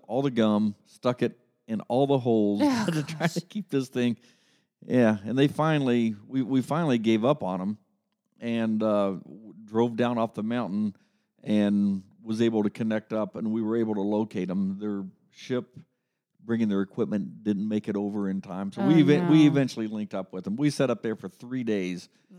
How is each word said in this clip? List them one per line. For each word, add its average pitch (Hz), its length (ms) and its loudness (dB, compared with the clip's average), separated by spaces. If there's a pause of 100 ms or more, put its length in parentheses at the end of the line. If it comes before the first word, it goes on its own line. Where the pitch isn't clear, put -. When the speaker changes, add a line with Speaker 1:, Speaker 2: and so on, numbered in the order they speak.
Speaker 1:
all 120 140 -4
the 139 100 0
gum, 107 440 2 (100)
stuck - 380 -4
it 113 140 -2 (300)
in 107 140 -6
all 131 260 0
the 139 120 2
holes 110 440 2
Speaker 2:
Oh, 247 220 2
Speaker 1:
<laughs> 170 80 -2
to 156 100 -2
try 156 180 -10
Speaker 2:
gosh. 170 120 0
Speaker 1:
to 170 80 -6
keep - 280 -10
this 135 200 -2
thing. 120 280 0 (720)
Yeah, 113 380 4
and 110 120 -4
they 143 100 4
finally, 131 680 2 (120)
we, 131 160 -2
we 127 180 0
finally 143 380 0
gave 110 260 2
up 143 160 2
on 92 180 -4
'em 101 180 -4 (640)
and, 113 440 -2
uh, 104 300 2 (100)
w-, 101 300 -20 (120)
drove 113 300 0
down 120 240 0
off 113 160 -2
the 107 80 -6
mountain 107 520 -2 (480)
and 101 600 2 (180)
was 110 180 -6
able 113 240 2
to 104 60 2
connect 110 420 -4
up, 107 240 -4
and 110 160 -4
we 113 120 -2
were 110 140 0
able 110 180 0
to 98 60 -2
locate 104 480 -2
'em. 98 300 -2
Their 104 240 -4 (280)
ship - 440 -6 (680)
bringing 113 260 0
their 98 120 2
equipment - 640 -4
didn't 104 240 0
make 107 200 -2
it 104 80 -4
over 101 340 -4
in 95 120 -4
time. 98 300 -8
So - 120 -4
Speaker 2:
Oh, 127 40 4
Speaker 1:
we 156 80 6
even-, 147 320 6
we 156 180 8
Speaker 2:
no. 143 60 8
Speaker 1:
eventually 127 360 0
linked 107 260 -8
up 95 180 -6
with 92 140 -8
'em. 98 100 -4
We 147 140 0
sat 139 220 0
up 107 100 -4
there 110 140 -2
for - 140 -12
three 123 340 -10
days 92 440 -2 (320)